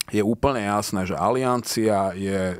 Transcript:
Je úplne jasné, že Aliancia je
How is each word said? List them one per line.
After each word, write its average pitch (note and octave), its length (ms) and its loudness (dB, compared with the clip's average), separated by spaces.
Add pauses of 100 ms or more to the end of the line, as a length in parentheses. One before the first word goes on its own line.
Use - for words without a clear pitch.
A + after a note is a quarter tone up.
Je G#2 160 2
úplne A#2 400 0
jasné, G2+ 400 0
že F#2 80 -4
Aliancia G#2+ 1040 0
je F#2+ 420 -2